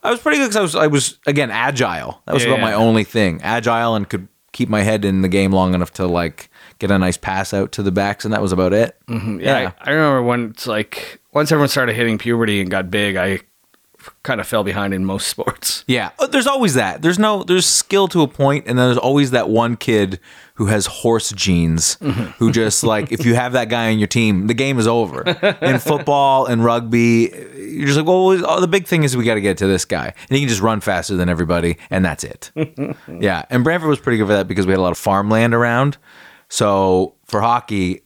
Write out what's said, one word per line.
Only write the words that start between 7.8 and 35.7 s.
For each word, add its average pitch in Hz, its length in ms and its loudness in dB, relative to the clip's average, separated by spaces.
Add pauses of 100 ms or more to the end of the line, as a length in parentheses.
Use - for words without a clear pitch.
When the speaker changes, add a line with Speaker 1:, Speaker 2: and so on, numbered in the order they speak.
Speaker 1:
the 98 80 0
backs, 101 320 -2
and 110 100 -4
that 104 80 0
was 98 120 0
about 90 200 2
it. 113 240 0 (100)
Speaker 2:
Mm-hmm. 107 340 -6
Yeah, 135 180 0
Speaker 1:
Yeah. 123 120 -6 (100)
Speaker 2:
I, - 100 -6
I - 20 0
remember 143 300 2
when 120 280 0
it's - 140 -14
like - 540 -6 (140)
once 151 180 0
everyone 147 160 4
started 123 280 0
hitting 117 220 0
puberty 113 440 0
and 92 100 -2
got 95 180 -2
big, 101 280 0
I 95 240 -2 (840)
kind 123 160 -4
of - 80 -8
fell 107 160 0
behind 98 300 -4
in 95 120 -2
most 95 220 -4
<laughs> - 60 -6
sports. - 520 -6
Speaker 1:
Yeah. 117 320 -2
Uh, 277 100 0
there's 269 200 0
always 254 280 0
that. 98 260 0
There's 175 180 2
no, 208 240 0
there's 180 240 0
skill - 400 2
to 170 140 0
a 143 60 2
point, 139 380 0
and 123 140 0
then 127 80 4
there's 123 100 2
always 135 340 2
that 120 180 0
one 117 260 2
kid 101 440 0 (360)
who 113 120 -2
has 104 200 0
horse 113 460 -2
genes, 85 640 0
Speaker 2:
Mm-hmm. 131 260 -4 (160)
Speaker 1:
who 113 120 4
just, 110 320 0
like, 107 280 0
if 113 140 -4
you 117 100 4
have 123 180 -2
that 120 160 0
guy 117 220 0
on 110 80 2
your 104 80 2
team, 107 400 2
the 117 60 2
game 135 260 0
is 110 80 2
over. 107 340 0
Speaker 2:
<laughs> 185 400 -2
Speaker 1:
In 131 180 2
football 139 680 2
and 117 180 0
rugby, 117 640 2 (260)
you're 104 320 -8
just 143 100 2
like, 151 100 0
"Well, 185 380 4
oh, 160 140 0
the 180 80 2
big 180 200 0
thing 165 160 2
is 127 120 0
we 120 80 -2
gotta 110 180 0
get 98 180 0
to 95 80 0
this 95 180 2
guy, 73 220 -6
and - 300 -16
he - 20 2
can 139 100 -2
just 107 120 0
run 107 200 0
faster 92 340 -2
than 90 140 0
everybody, 85 480 0 (120)
and 95 140 0
that's 80 220 -4
it." - 300 -16
Speaker 2:
<laughs> 147 420 -8 (100)
Speaker 1:
Yeah, 87 420 -4
and 123 140 0
Brantford 160 260 0
was 143 100 0
pretty 120 180 0
good 107 100 0
for 104 60 2
that 95 140 0
because 95 180 -2
we 92 60 2
had 92 80 2
a - 20 2
lot 90 100 2
of 85 60 -4
farmland 107 560 2
around. 120 440 0 (520)